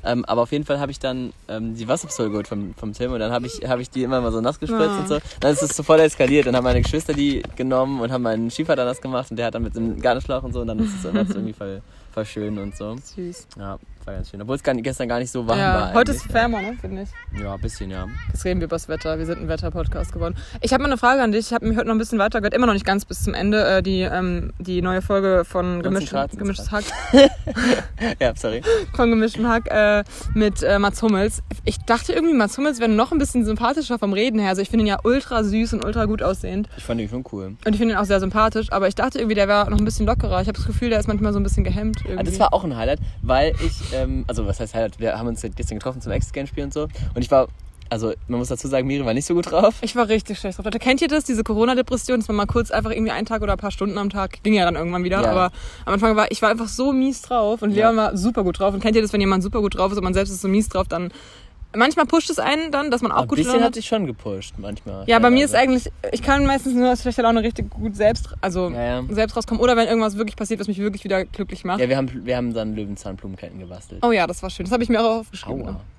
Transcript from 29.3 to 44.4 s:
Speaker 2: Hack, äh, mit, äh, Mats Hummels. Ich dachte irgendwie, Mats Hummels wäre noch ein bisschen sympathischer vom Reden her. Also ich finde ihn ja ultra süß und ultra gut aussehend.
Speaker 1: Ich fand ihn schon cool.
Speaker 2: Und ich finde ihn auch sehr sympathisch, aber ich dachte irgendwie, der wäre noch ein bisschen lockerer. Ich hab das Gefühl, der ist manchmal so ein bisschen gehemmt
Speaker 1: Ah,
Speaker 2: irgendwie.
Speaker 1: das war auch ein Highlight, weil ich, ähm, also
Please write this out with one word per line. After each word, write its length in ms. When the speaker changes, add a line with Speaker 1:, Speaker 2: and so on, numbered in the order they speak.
Speaker 2:
Hack, 220
äh, 320
mit, 300
äh, 160
Mats 220
Hummels. 400
Ich 140
dachte 340
irgendwie, 220
Mats 240
Hummels 220
wäre 100
noch 220
ein 60
bisschen 260
sympathischer 560
vom 120
Reden 280
her. 80
Also 140
ich 80
finde 140
ihn 40
ja 160
ultra 400
süß 300
und 100
ultra 220
gut 160
aussehend. 540
Speaker 1:
Ich 60
fand 180
ihn 80
schon 240
cool. 320
Speaker 2:
Und 80
ich 60
finde 160
ihn 40
auch 60
sehr 140
sympathisch, 540
aber 160
ich 80
dachte 220
irgendwie, 180
der 100
wäre 240
noch 80
ein 60
bisschen 220
lockerer. 360
Ich 60
hab 80
das 100
Gefühl, 240
der 80
ist 80
manchmal 260
so 60
ein 60
bisschen 180
gehemmt 420
Speaker 1:
Ah, 40
Speaker 2:
irgendwie. 220
Speaker 1:
das 100
war 120
auch 120
ein 120
Highlight, 220
weil 320
ich, 300
ähm, 320
also 200